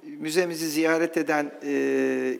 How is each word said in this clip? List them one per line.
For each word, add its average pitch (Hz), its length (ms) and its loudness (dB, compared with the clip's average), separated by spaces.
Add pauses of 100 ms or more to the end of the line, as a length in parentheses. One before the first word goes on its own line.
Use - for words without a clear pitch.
müzemizi 160 640 -2
ziyaret 160 480 2
eden, 147 340 0 (140)
e, 135 760 0